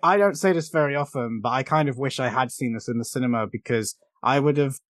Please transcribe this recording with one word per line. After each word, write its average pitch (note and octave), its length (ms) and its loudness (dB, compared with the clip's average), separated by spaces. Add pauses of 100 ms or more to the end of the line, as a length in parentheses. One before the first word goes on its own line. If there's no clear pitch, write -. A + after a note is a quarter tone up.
I F3+ 140 4
don't G3+ 200 2
say F#3+ 160 2
this E3 180 -2
very D3 260 2
often, A#2+ 440 -4
but A#2 100 -2
I C3 120 0
kind D3+ 260 2
of B2 100 -4
wish C3+ 200 -4
I B2+ 120 -2
had B2 200 0
seen A#2+ 240 -4
this G#2 140 -10
in A#2+ 100 -2
the A2+ 60 -4
cinema A#2+ 420 -2
because A2 500 -4 (260)
I C3+ 180 2
would D3 160 2
have C#3 220 0 (140)